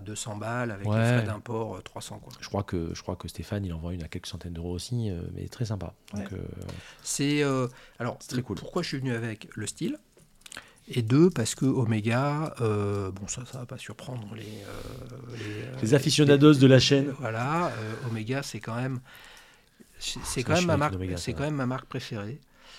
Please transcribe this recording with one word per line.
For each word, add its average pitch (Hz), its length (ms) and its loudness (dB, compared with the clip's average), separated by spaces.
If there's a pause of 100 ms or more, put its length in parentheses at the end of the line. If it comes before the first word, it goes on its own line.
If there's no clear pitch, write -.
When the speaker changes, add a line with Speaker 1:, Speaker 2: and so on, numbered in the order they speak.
Speaker 1:
deux 104 100 -10
cents 104 200 -8
balles, 117 340 -4
avec 101 160 -6
les 104 60 2
Speaker 2:
Ouais. 113 260 4
Speaker 1:
frais 117 60 4
d'import, 107 540 -6
euh, - 40 -14
trois - 220 -14
cents, 104 160 -12
quoi. - 200 -20
Speaker 2:
Je - 80 -14
crois 98 160 0
que, 85 300 -4
je - 80 -12
crois 92 140 -6
que - 120 -10
Stéphane, 101 380 -6
il 85 80 -4
envoie 82 200 -6
une 87 100 -6
à 78 40 -10
quelques - 200 -10
centaines 87 260 -10
d'euros 85 200 -6
aussi, 113 360 -4
euh, 87 120 -6 (120)
mais 90 140 -8
très - 180 -6
sympa. 95 280 -6 (200)
Donc, 101 180 -8
Speaker 1:
Ouais. 95 60 -8
Speaker 2:
euh, 92 280 -10 (360)
Speaker 1:
C'est, 147 420 0
euh, 131 240 2 (320)
alors, 120 200 -4
Speaker 2:
c'est - 100 -16
très 127 140 -2
cool. 98 140 -6
Speaker 1:
pourquoi - 260 -4
je - 60 -6
suis 143 100 -4
venu 127 140 -2
avec 113 420 -6
le 107 100 -6
style ? 233 320 -6 (920)
Et 123 120 0
deux, 143 260 8
parce 117 260 -2
que 147 100 0
Omega, 123 960 2
euh, 101 500 0
bon, 98 160 -10
ça, 127 180 -8
ça 135 140 -12
va 123 80 -10
pas 123 100 -12
surprendre 110 580 -12
les, 107 80 -12
euh, 117 920 -12
les, 104 260 -8
euh, 127 200 -10
Speaker 2:
Les 113 100 4
aficionados 143 600 10
Speaker 1:
les, 135 60 4
Speaker 2:
de 135 80 12
la 131 120 12
chaîne. 139 400 4
Speaker 1:
voilà, 131 480 -2
euh, 113 260 -6 (160)
Omega, 113 320 -4
c'est 113 180 -8
quand 113 160 -6
même, 127 240 -2 (1000)
c'est, - 240 -6
c'est - 20 -10
Speaker 2:
C'est - 180 -2
Speaker 1:
quand 151 120 0
même 180 100 4
ma 165 80 2
Speaker 2:
vachement 143 60 4
Speaker 1:
marque, 147 160 0
Speaker 2:
Omega, 92 220 -4
Speaker 1:
c'est 101 140 -6
Speaker 2:
ça. 113 60 -6
Speaker 1:
quand 139 60 -2
même 151 120 -2
ma 135 120 -2
marque 131 180 -6
préférée. 123 560 -8 (380)